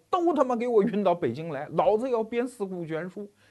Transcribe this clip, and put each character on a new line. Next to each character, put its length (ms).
都 240
他 100
妈 140
给 100
我 160
运 220
到 100
北 200
京 160
来， 220
老 260
子 120
要 140
编 240
四 160
库 220
全 240
书。 200